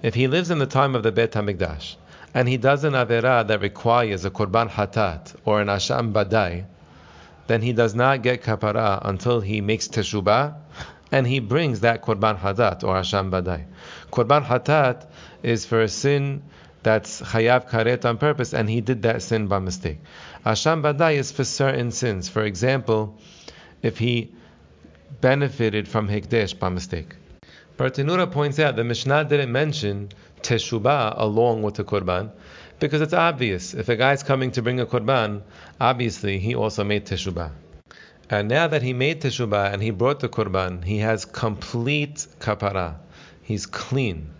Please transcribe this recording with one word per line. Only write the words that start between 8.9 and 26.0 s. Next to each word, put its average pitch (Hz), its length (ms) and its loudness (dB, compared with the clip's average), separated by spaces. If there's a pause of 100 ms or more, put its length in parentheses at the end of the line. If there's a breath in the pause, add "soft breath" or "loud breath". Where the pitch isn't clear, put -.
until 113 360 0
he 104 200 -2
makes 104 280 0
teshubah, 107 680 0 (580 loud breath)
and 135 140 2
he 131 140 0
brings 120 400 0
that 117 200 2
korban 107 380 0
hatat 98 440 0
or 95 120 0
asham 95 360 0
badai. 90 360 -2 (440 loud breath)
Korban 131 360 4
hatat 127 580 2 (380 loud breath)
is 117 240 0
for 113 160 2
a 110 60 2
sin 139 540 -2 (400 loud breath)
that's 110 380 2
chayav 117 480 2
karet 117 380 2
on 117 100 2
purpose, 147 380 0
and 107 160 0
he 117 100 0
did 113 220 -2
that 113 180 2
sin 107 260 -2
by 98 120 0
mistake. 90 400 -4 (480 loud breath)
Asham 156 360 2
badai 151 340 2
is 135 140 -2
for 135 140 -2
certain 131 460 0
sins. 101 400 -2
For 110 140 0
example, 107 720 0 (640 loud breath)
if 117 160 -2
he 117 340 0 (880 loud breath)
benefited 117 680 2
from 107 180 0